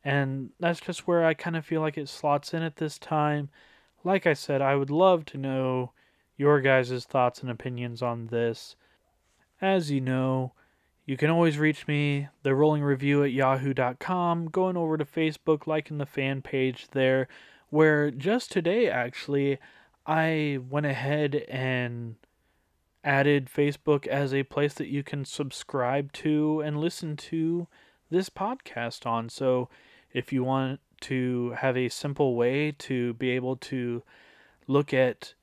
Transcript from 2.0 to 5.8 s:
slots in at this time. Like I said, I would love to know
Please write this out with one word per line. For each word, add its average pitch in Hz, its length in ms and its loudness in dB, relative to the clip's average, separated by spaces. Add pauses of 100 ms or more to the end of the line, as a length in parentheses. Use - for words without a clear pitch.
slots 147 460 -2
in 165 80 -2
at 160 140 -6
this 156 220 -4
time. 147 500 0 (560)
Like 185 220 2
I 156 80 6
said, 139 280 -2
I 139 140 4
would 139 140 0
love 175 360 6
to - 120 -12
know 131 540 -2 (440)